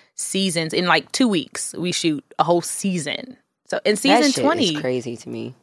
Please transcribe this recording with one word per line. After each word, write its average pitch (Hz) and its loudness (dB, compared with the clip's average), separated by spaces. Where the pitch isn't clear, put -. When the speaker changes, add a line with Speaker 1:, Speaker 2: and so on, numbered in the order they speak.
Speaker 1:
seasons. 170 -2
In, 180 0
like, 165 2
two 254 4
weeks, - -2
we 180 -4
shoot 156 -2
a 151 2
whole 175 4
season. - -4
So - -4
in 214 4
Speaker 2:
That 202 -2
Speaker 1:
season 269 6
Speaker 2:
shit 139 0
Speaker 1:
twenty, 277 2
Speaker 2:
is 151 -4
crazy 127 -4
to 120 -14
me. 117 -8